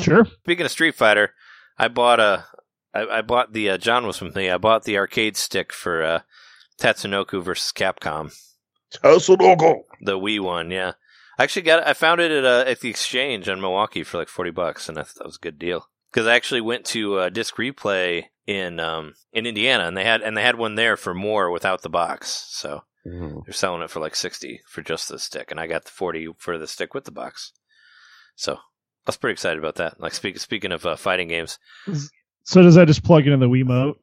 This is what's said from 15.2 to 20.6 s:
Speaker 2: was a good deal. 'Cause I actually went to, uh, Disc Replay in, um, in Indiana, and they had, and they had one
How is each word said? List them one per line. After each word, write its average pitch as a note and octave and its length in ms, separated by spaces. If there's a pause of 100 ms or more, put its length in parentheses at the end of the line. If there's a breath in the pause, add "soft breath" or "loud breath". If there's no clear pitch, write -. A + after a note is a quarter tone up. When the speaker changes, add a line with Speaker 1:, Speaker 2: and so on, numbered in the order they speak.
Speaker 2:
was - 120
a - 60
good D#2 140
deal. E2 300 (240)
'Cause A2+ 160
I A#2 80
actually A#2+ 260
went A2 260
to, G2+ 320
uh, F2+ 100
Disc G#2+ 260
Replay F#2+ 680 (200)
in, F#2 340
um, D#2+ 360 (160)
in A2+ 140
Indiana, A2+ 400
and E2+ 100
they F#2+ 80
had, A2+ 180
and A2 140
they G#2+ 80
had A#2+ 140
one A2 180